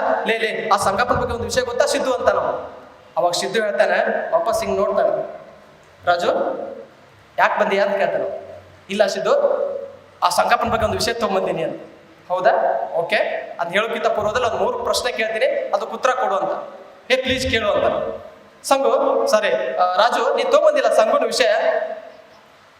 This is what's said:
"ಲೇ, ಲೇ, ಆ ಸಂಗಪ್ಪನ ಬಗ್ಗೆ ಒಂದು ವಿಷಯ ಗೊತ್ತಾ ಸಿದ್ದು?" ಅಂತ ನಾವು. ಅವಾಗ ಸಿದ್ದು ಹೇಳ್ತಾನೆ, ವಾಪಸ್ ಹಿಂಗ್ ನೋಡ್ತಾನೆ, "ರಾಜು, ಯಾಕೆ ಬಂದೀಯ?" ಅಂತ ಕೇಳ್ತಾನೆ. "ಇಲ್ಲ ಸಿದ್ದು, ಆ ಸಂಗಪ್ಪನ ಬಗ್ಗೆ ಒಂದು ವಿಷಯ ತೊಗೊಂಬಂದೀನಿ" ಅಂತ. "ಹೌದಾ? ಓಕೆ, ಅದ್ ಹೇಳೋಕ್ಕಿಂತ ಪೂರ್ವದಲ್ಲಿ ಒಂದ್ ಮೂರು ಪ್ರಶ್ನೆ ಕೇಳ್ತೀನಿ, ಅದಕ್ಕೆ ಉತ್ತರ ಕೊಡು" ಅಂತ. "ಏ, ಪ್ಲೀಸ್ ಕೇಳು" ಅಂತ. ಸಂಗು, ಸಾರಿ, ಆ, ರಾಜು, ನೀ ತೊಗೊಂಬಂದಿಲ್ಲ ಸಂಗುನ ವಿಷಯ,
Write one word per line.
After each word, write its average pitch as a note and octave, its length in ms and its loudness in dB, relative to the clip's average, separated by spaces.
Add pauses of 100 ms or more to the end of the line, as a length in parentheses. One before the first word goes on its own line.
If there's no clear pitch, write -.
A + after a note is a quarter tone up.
(260)
"ಲೇ, A3 120 0
ಲೇ, G#3+ 360 -2
ಆ G#3 40 6
ಸಂಗಪ್ಪನ G#3 380 0
ಬಗ್ಗೆ A#3+ 180 -2
ಒಂದು A3 100 -6
ವಿಷಯ A#3 180 -2
ಗೊತ್ತಾ A#3+ 240 0
ಸಿದ್ದು?" C4 280 0
ಅಂತ - 160 0
ನಾವು. - 180 2 (680)
ಅವಾಗ F3 140 2
ಸಿದ್ದು F3 320 -2
ಹೇಳ್ತಾನೆ, - 680 0
ವಾಪಸ್ A3 300 2
ಹಿಂಗ್ G3 160 -2
ನೋಡ್ತಾನೆ, - 640 0 (640)
"ರಾಜು, F3 220 2 (1120)
ಯಾಕೆ G3+ 220 4
ಬಂದೀಯ?" G3 200 2
ಅಂತ G3+ 180 0
ಕೇಳ್ತಾನೆ. - 600 -4 (300)
"ಇಲ್ಲ G3+ 160 2
ಸಿದ್ದು, F#3+ 280 0 (920)
ಆ F3 60 2
ಸಂಗಪ್ಪನ A3 400 2
ಬಗ್ಗೆ - 160 0
ಒಂದು G3 120 -2
ವಿಷಯ A3+ 160 -2
ತೊಗೊಂಬಂದೀನಿ" F#3+ 500 -2
ಅಂತ. - 180 -6 (480)
"ಹೌದಾ? F#3 220 2 (420)
ಓಕೆ, E3+ 240 0 (420)
ಅದ್ E3+ 120 -6
ಹೇಳೋಕ್ಕಿಂತ A3 360 0
ಪೂರ್ವದಲ್ಲಿ G#3+ 400 0
ಒಂದ್ E3+ 140 -2
ಮೂರು A3 180 0
ಪ್ರಶ್ನೆ - 320 -2
ಕೇಳ್ತೀನಿ, A3 340 -2
ಅದಕ್ಕೆ A#3 500 -2
ಉತ್ತರ B3+ 140 0
ಕೊಡು" G3+ 280 0
ಅಂತ. - 380 -6 (360)
"ಏ, B3+ 40 4
ಪ್ಲೀಸ್ B3+ 360 0
ಕೇಳು" A3 200 0
ಅಂತ. - 480 -2 (440)
ಸಂಗು, C4+ 640 2
ಸಾರಿ, - 500 0
ಆ, F3+ 180 2
ರಾಜು, A#3 400 2
ನೀ - 80 0
ತೊಗೊಂಬಂದಿಲ್ಲ C#4+ 500 4
ಸಂಗುನ A#3+ 300 4
ವಿಷಯ, A3+ 300 2 (1300)